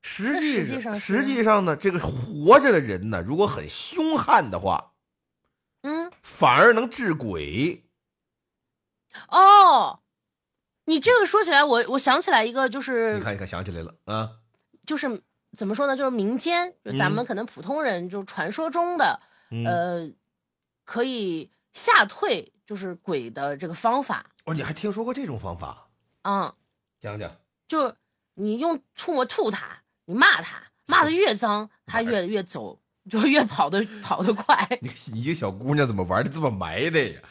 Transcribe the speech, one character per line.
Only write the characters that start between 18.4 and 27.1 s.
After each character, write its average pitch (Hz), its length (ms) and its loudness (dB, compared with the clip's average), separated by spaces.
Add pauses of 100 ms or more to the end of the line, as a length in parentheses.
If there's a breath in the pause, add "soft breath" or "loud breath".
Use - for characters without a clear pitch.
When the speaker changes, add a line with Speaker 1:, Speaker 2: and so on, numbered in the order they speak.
Speaker 2:
说 320 200 -6
中 349 260 -2
的， 220 240 2 (300 soft breath)
Speaker 1:
嗯。 117 140 -8
Speaker 2:
呃， 170 460 -4 (720)
可 233 200 -6
以 196 480 -6 (220)
吓 427 320 2
退， 220 460 -4 (140)
就 208 100 -12
是 185 200 -10
鬼 135 340 -6
的 139 260 -6
这 147 120 -10
个 165 80 -8
方 240 260 0
法。 208 240 -8 (200)
Speaker 1:
哦， 160 100 -6
你 143 80 -4
还 143 100 -6
听 208 180 -6
说 214 120 -6
过 247 100 -6
这 262 140 -8
种 123 120 -8
方 85 160 -10
法？ 78 340 -16 (340)
Speaker 2:
嗯。 196 280 -2 (480)
Speaker 1:
讲 107 200 -10